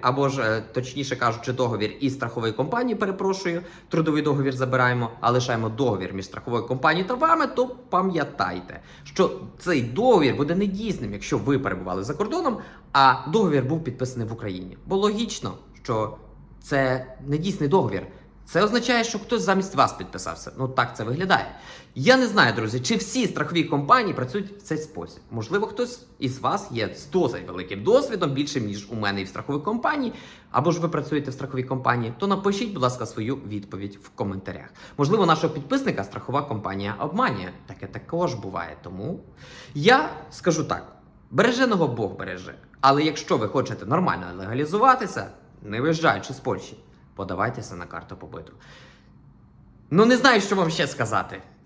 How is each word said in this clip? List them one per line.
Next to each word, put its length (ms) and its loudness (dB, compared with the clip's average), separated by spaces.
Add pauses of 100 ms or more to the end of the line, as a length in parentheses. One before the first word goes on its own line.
або 280 2
ж, 140 -2
е, 200 0 (100)
точніше 440 -4
кажучи, 360 0
договір 480 0
із 140 0
страхової 380 -2
компанії, 420 0
перепрошую, 680 -2 (260)
трудовий 340 2
договір 300 2
забираємо, 580 2 (100)
а 100 4
лишаємо 380 2
договір 440 0
між 120 -6
страховою 420 -4
компанією 420 2
та 60 0
вами, 320 2
то 200 0
пам'ятайте, 1120 -2 (240)
що 360 0 (180)
цей 240 0
договір 540 6
буде 180 0
недійсним, 580 -2
якщо 260 -2
ви 200 2
перебували 460 -4
за 100 -6
кордоном, 440 -2 (340)
а 220 8 (140)
договір 360 4
був 200 -2
підписаний 440 -4
в 40 -8
Україні. 440 -8 (100)
Бо 100 0
логічно, 580 0 (280)
що 340 -2 (440)
це 460 0 (200)
недійсний 420 -2
договір. 380 2 (440)
Це 140 4
означає, 400 2
що 140 -4
хтось 240 -2
замість 320 2
вас 180 6
підписався. 680 -8
Ну, 100 -2
так 280 0
це 80 -6
виглядає. 420 2 (480)
Я 220 6
не 100 4
знаю, 280 4
друзі, 260 -2
чи 160 0
всі 300 0
страхові 380 0
компанії 500 2
працюють 380 -4
в 100 -20
цей 160 -4
спосіб. 520 -12
Можливо, 360 -2
хтось 400 -4 (120)
із 200 -4
вас 320 -2
є 240 -2
з 160 -12
досить 360 0
великим 380 -8
досвідом, 460 4
більшим, 360 -2
ніж 240 -8
у 40 -8
мене 260 -2
і 40 -4
в 40 -8
страховій 340 -6
компанії, 500 -2 (380)
або 200 2
ж 100 0
ви 80 0
працюєте 420 -2
в 40 -10
страховій 280 -6
компанії, 560 0
то 80 -2
напишіть, 460 0
будь 100 -2
ласка, 240 0
свою 300 -4
відповідь 640 -10
в 60 -20
коментарях. 600 -6 (280)
Можливо, 300 4
нашого 280 2
підписника 500 -2
страхова 380 -4
компанія 580 -6
обманює. 480 -2 (180)
Таке 200 -12
також 480 -4
буває. 480 -8
Тому 380 -8 (540)
я 360 4 (200)
скажу 340 0
так: 320 -6 (340)
Береженого 580 4
Бог 280 -4
береже. 380 -10 (260)
Але 220 6
якщо 340 0
ви 120 0
хочете 380 -2
нормально 400 0 (120)
легалізуватися, 880 2 (360)
не 180 -4
виїжджаючи 520 2
з 80 -10
Польщі, 360 -6 (420)
подавайтеся 580 -4
на 100 -12
карту 300 -14
побиту. 360 -16 (1400)
Ну, 160 8
не 100 8
знаю, 240 6
що 160 0
вам 140 2
ще 160 0
сказати. 560 -2 (240)